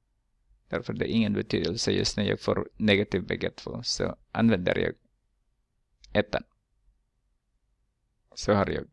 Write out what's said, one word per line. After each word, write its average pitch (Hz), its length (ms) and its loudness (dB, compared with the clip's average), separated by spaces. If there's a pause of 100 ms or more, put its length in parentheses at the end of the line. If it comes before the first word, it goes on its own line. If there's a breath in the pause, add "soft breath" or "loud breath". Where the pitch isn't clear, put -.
(680)
Därför - 240 -6
det - 180 -2
är - 40 0
ingen 110 180 2
betydelse 101 600 -2
just 95 240 0
när 104 80 2
jag 95 160 0
får 98 360 2
negativ 101 500 2
bägge 92 240 -4
två, - 320 -10
så - 340 -4 (160)
använder 95 460 2
jag - 160 -2 (1160)
ettan. - 300 -2 (1900)
Så - 180 -2
har 101 180 2
jag, - 220 -6